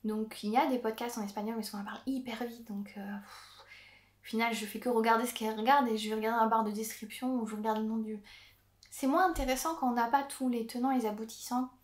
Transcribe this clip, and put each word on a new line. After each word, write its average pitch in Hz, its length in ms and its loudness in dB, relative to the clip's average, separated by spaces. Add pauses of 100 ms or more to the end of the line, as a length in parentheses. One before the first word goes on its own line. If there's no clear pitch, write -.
Donc 214 340 -4
il 208 80 -2
y 220 60 2
a 302 100 6
des 254 120 2
podcasts 233 400 -4
en 214 40 -4
espagnol, 214 340 -4
mais 220 60 -4
souvent 208 200 -8
on - 20 -8
parle 208 220 -10
hyper 254 380 -4
vite, 233 220 -10
donc, 202 300 -8
euh, 202 60 -10
pff, - 640 -12 (580)
au - 20 -20
final 226 300 0
je 214 100 -4
fais 214 160 -8
que - 80 -2
regarder 233 380 4
ce - 80 -4
qu'elle 220 200 -2
regarde 247 320 6
et 220 120 2
je 214 100 -4
vais 220 60 -2
regarder 220 240 0
dans 226 60 6
la 220 60 4
barre 208 140 4
de 208 60 0
description 220 680 -4
ou 226 80 0
je 214 80 -6
regarde 214 240 0
le 220 60 0
nom 220 140 -2
du... 220 200 -4 (720)
C'est - 160 -4
moins 339 220 6
intéressant 277 460 0
quand 262 160 2
on 233 40 2
n'a 233 140 2
pas 277 140 4
tous 262 260 -4
les 233 180 0
tenants 247 260 0
et 254 80 4
les 220 60 0
aboutissants 226 640 -2 (140)